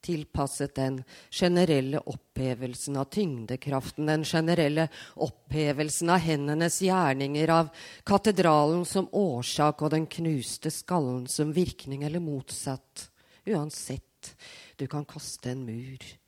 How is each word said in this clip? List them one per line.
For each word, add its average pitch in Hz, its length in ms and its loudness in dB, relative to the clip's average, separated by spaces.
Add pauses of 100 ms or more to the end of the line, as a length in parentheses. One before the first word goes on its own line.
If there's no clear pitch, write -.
Tilpasset 147 720 -4
den 135 220 -2 (340)
generelle 160 680 4 (100)
opphevelsen 127 880 -6
av 135 60 0
tyngdekraften, 135 1040 -4
den 156 160 2
generelle 160 640 2 (260)
opphevelsen 151 960 -2
av 180 80 6
hendenes 160 640 0
gjerninger, 151 680 2
av 165 200 4 (340)
katedralen 175 840 4
som 190 300 0
årsak 151 720 2
og 143 80 2
den 156 160 2
knuste 156 640 -4
skallen 127 560 -2
som 151 240 -2
virkning, 139 480 -2
eller 151 160 -4
motsatt. - 920 -8 (360)
Uansett, - 880 -6 (400)
du 135 160 -8
kan 147 160 -6
kaste - 480 -10
en 135 120 -8
mur 123 360 -10 (260)